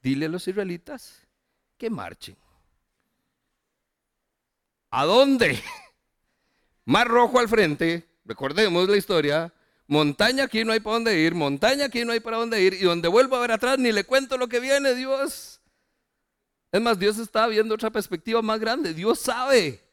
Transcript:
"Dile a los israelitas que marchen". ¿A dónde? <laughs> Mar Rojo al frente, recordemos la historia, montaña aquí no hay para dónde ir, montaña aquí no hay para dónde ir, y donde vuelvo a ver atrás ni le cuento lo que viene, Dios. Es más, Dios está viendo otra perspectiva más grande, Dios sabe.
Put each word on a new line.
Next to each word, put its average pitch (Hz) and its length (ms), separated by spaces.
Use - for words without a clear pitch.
"Dile 135 240
a - 20
los 175 180
israelitas 190 760
que 226 100
marchen". 95 480
¿A 131 140
dónde? 226 540
<laughs> - 1300
Mar 226 220
Rojo 240 320
al 233 100
frente, 170 580
recordemos 170 640
la 208 80
historia, 165 560
montaña 180 580
aquí 220 200
no 220 80
hay 226 60
para 214 160
dónde 226 240
ir, 165 160
montaña 175 500
aquí 240 180
no 233 80
hay 233 80
para 226 180
dónde 226 240
ir, 190 120
y 185 80
donde 170 260
vuelvo 254 280
a 240 40
ver 240 120
atrás 247 260
ni 247 140
le 202 120
cuento 262 340
lo 247 100
que 240 120
viene, 269 360
Dios. 269 680
Es 202 100
más, 233 180
Dios 208 200
está 226 280
viendo 220 280
otra 220 160
perspectiva 220 500
más 220 180
grande, 220 340
Dios 190 260
sabe. 240 640